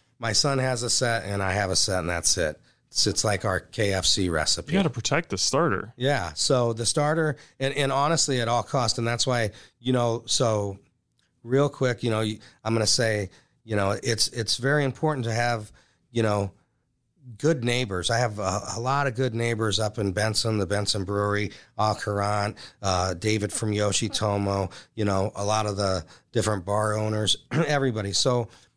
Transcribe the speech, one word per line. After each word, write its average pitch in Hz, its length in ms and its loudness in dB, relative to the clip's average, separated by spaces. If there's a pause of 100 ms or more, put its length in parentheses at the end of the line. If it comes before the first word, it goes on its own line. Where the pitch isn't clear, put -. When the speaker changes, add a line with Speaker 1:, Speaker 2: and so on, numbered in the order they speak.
(180)
Speaker 1:
my 113 140 -2
son 135 260 2
has 127 240 -2
a 120 80 -2
set 117 340 0
and 101 180 -2
I 95 100 0
have 98 180 0
a 92 60 0
set 92 220 2
and 85 100 -2
that's 87 300 0
it. 78 220 -2 (280)
It's, - 180 0
it's 101 180 0
like 104 200 0
our 92 140 0
K 101 360 -2
F 92 100 0
C 95 240 2
recipe. 82 440 -2
Speaker 2:
You 180 60 2
gotta 175 120 2
protect 139 400 -2
the 95 80 -4
starter. 131 580 0
Speaker 1:
Yeah. 120 380 -2
So 120 400 2
the 113 120 -6
starter, 151 500 0 (220)
and, 135 160 -2
and 139 160 0
honestly, 143 500 2
at 113 80 0
all 120 140 2
costs, 123 360 0
and 117 100 0
that's 117 180 0
why, 120 240 2 (300)
you 123 120 0
know, 120 340 2
so 104 520 2 (640)
real 139 280 2
quick, 127 320 0
you 120 80 2
know, 110 100 2
you, 107 180 0 (240)
I'm 110 120 0
gonna 110 120 2
say, 107 440 2 (340)
you 110 120 -2
know, 101 260 2
it's, 110 260 0
it's 117 300 -4
very 143 260 2
important 135 400 -2
to 113 80 -2
have, 117 400 -2 (380)
you 113 120 0
know, 104 300 2 (880)
good 143 260 0
neighbors. 120 460 0
I 117 80 2
have 113 220 0
a, 95 200 0 (160)
a 113 40 -6
lot 139 260 0
of 123 80 -2
good 120 200 -2
neighbors 113 440 0
up 107 200 -2
in 101 140 0
Benson, 107 460 0
the 98 80 0
Benson 101 380 -2
Brewery, 101 480 -2 (260)
Al 107 160 2
Courant, 104 600 -2 (260)
uh, 92 320 0
David 104 380 0
from 110 180 -4
Yoshitomo, 101 1000 0 (260)
you 110 80 -2
know, 98 300 0
a 101 100 -6
lot 107 220 2
of 104 100 -4
the 95 280 0 (280)
different 104 320 0
bar 107 340 0
owners, 107 460 0
<clears throat> - 80 -20
everybody. 131 600 0
So 123 360 0 (280)